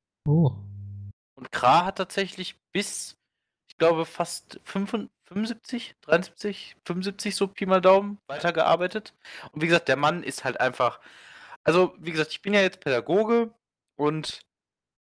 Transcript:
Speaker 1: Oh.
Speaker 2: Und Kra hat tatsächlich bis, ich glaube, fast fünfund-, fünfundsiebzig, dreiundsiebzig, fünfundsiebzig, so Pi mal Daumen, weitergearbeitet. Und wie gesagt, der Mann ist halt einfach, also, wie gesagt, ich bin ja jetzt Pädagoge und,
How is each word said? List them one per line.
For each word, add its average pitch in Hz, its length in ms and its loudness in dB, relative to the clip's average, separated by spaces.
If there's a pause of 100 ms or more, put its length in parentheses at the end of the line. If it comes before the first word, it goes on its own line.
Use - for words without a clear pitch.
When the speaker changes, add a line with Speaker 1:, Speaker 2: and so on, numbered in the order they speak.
(280)
Speaker 1:
Oh. 151 240 4 (880)
Speaker 2:
Und 127 120 -16
Kra 156 360 4
hat 190 100 -6
tatsächlich 185 600 -6 (180)
bis, - 420 -6 (540)
ich - 80 -20
glaube, 165 260 4
fast - 600 -10
fünfund-, 202 460 -4 (160)
fünfundsiebzig, 226 760 -8
dreiundsiebzig, - 760 -2 (100)
fünfundsiebzig, 190 480 -6
so 196 140 0
Pi 196 180 -6
mal 185 140 4
Daumen, 196 380 4 (100)
weitergearbeitet. 170 840 -2 (380)
Und 151 100 -4
wie 170 40 0
gesagt, 170 220 2
der 131 80 4
Mann 156 260 0
ist - 220 -10
halt 127 160 -4
einfach, 123 400 0 (640)
also, 175 340 4
wie 156 120 -10
gesagt, 160 220 -2
ich - 100 -12
bin 196 100 -4
ja 208 80 4
jetzt 185 200 0
Pädagoge 214 720 0 (440)
und, 151 440 -4 (640)